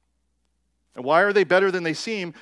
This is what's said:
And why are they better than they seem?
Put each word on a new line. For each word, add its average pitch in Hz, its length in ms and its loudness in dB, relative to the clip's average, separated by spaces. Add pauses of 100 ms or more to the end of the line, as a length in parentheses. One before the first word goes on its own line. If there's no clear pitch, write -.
(960)
And 123 100 -12
why 156 160 4
are 202 100 2
they 196 120 4
better 185 260 2
than 180 140 -4
they 160 100 -2
seem? 185 480 -8